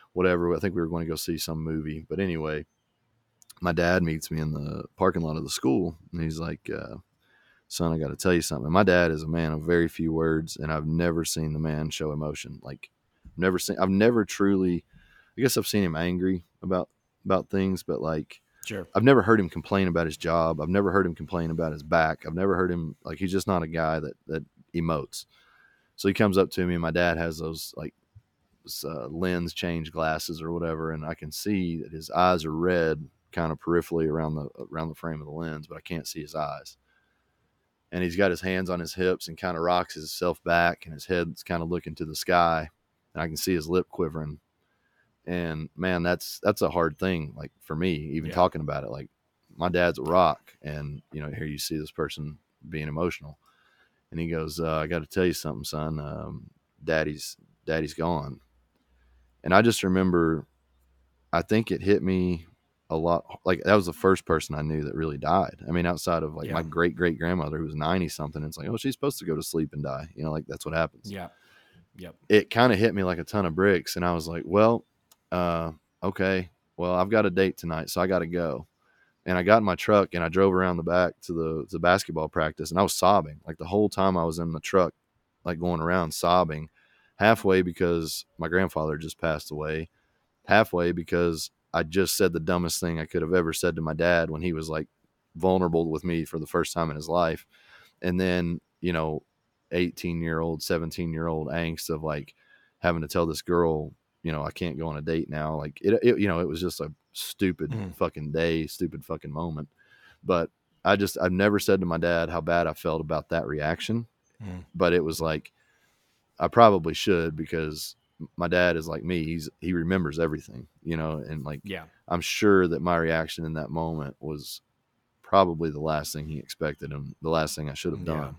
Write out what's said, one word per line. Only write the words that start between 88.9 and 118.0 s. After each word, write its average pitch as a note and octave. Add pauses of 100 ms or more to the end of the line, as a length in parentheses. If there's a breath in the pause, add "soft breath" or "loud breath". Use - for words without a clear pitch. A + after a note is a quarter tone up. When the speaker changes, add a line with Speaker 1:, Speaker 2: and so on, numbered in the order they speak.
Speaker 1:
just D#2
passed D#2
away, D#2 (560)
halfway F2+
because E2+ (240)
I E2+
just E2+
said F#2
the E2+
dumbest F2
thing E2+
I D#2
could E2+
have D#2+
ever E2
said E2+
to E2
my D#2+
dad E2+
when D#2+
he F2
was, D#2
like, D#2 (480)
vulnerable E2+
with D#2
me E2+
for E2
the D2+
first E2+
time E2
in D2
his D#2
life. E2 (560 soft breath)
And F2+
then, F2 (200)
you F2
know, D#2+ (480)
eighteen-year-old, E2
seventeen-year-old E2
angst E2
of, D#2+
like, D2+ (420 soft breath)
having E2+
to D2+
tell E2+
this D#2
girl, D#2+ (300)
you E2
know, D2
"I D#2
can't D#2+
go D#2+
on D#2
a D2+
date D#2+
now." D#2
Like, D2+
it, G2+
it, A#2+
you G2+
know, E2+
it F2
was D#2+
just F2
a D#2 (200)
stupid -
Speaker 2:
Mm. G2+
Speaker 1:
fucking D#2
day, D#2+
stupid D#2
fucking D#2
moment. D2+ (520 soft breath)
But E2+ (340)
I G2
just, G2
I've F2+
never G2+
said G2
to F#2
my E2+
dad E2+
how E2
bad E2+
I D#2
felt D#2+
about D#2
that E2
reaction. D#2+ (360)
Speaker 2:
Mm. F2+
Speaker 1:
But F2
it F2
was D#2
like, D#2+ (840)
I E2
probably G2
should, E2
because D#2 (240)